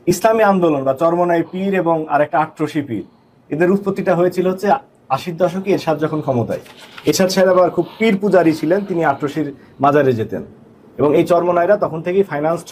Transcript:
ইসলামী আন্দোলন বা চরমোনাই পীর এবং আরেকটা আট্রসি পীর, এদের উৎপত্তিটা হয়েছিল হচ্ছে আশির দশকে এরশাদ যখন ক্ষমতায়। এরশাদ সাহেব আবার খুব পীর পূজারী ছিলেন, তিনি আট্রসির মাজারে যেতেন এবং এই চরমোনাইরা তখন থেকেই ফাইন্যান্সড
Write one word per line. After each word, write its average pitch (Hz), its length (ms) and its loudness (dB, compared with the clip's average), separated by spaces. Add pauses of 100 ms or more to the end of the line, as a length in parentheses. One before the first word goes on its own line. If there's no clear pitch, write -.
ইসলামী 220 360 2
আন্দোলন 175 400 2
বা 135 100 0
চরমোনাই 170 580 0
পীর 190 240 -2
এবং 165 340 0
আরেকটা 147 300 0
আট্রসি 151 420 -4
পীর, 107 220 -6 (460)
এদের 170 220 2
উৎপত্তিটা 190 440 0
হয়েছিল 180 320 0
হচ্ছে 190 240 -2 (380)
আশির 160 280 -6
দশকে 185 340 -2
এরশাদ 151 280 -2
যখন 156 220 -4
ক্ষমতায়। 113 380 -2 (460)
এরশাদ 185 220 2
সাহেব 185 220 2
আবার 180 200 4
খুব 175 160 -2 (140)
পীর 220 180 2
পূজারী 175 360 2
ছিলেন, 175 320 -2
তিনি 170 200 -2
আট্রসির 143 480 -4 (260)
মাজারে 139 340 4
যেতেন 101 300 -6 (540)
এবং 147 180 2
এই 170 80 4
চরমোনাইরা 175 540 2
তখন 160 240 -4
থেকেই 180 220 0
ফাইন্যান্সড 160 480 -4